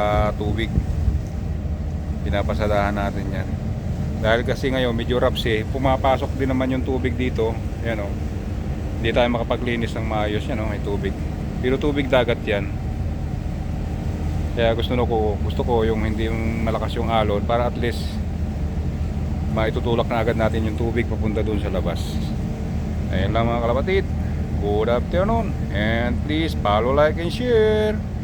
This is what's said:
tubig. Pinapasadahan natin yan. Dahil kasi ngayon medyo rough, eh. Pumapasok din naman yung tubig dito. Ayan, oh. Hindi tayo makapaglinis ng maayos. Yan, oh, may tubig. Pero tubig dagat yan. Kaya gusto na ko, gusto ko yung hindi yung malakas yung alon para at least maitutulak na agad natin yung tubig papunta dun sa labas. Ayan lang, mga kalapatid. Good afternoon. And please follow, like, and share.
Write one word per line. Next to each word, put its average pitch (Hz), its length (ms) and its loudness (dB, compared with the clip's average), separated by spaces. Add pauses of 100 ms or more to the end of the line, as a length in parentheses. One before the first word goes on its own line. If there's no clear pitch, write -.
(400)
tubig. 107 320 0 (1500)
Pinapasadahan 101 720 0
natin 98 320 -2
yan. 92 200 -2 (760)
Dahil 113 240 4
kasi 131 240 0
ngayon 123 240 2
medyo 117 240 0
rough, 123 240 2
eh. 107 240 0
Pumapasok 131 720 2
din 135 80 2
naman 131 240 0
yung 127 120 0
tubig 127 280 0
dito. 113 400 0 (320)
Ayan, 107 240 -2
oh. 98 40 -4 (840)
Hindi 113 140 0
tayo 120 160 4
makapaglinis 117 640 0
ng 113 160 -2
maayos. 107 400 0
Yan, 107 160 -2
oh, 107 80 -2
may 101 80 -4
tubig. 101 320 -2 (480)
Pero 127 160 2
tubig 139 320 0
dagat 123 400 4
yan. 101 240 0 (1800)
Kaya 117 160 4
gusto 117 240 0
na 123 80 2
ko, 107 400 2
gusto 101 160 0
ko 113 240 2
yung 110 240 2
hindi 110 240 0
yung 113 320 -2
malakas 110 320 0
yung 113 160 0
alon 104 320 2
para 117 240 2
at - 80 -2
least 117 240 -2 (1500)
maitutulak 113 560 0
na 113 160 2
agad 117 80 2
natin 110 320 2
yung 110 80 0
tubig 117 320 0
papunta 107 320 0
dun 107 240 0
sa 101 80 0
labas. 165 320 0 (1120)
Ayan 95 160 2
lang, 117 160 2
mga 117 160 2
kalapatid. 147 420 2 (540)
Good 107 320 2
afternoon. 185 640 2 (160)
And 117 560 2
please 156 320 0
follow, 110 320 4
like, 147 320 4
and 175 80 -2
share. 214 640 2 (300)